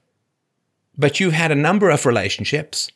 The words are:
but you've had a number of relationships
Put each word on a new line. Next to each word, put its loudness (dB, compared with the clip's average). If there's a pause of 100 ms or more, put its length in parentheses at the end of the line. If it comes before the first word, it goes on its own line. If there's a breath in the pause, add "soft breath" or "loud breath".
(1000)
but 0
you've 0
had 0
a 0 (140)
number 2
of 2
relationships -4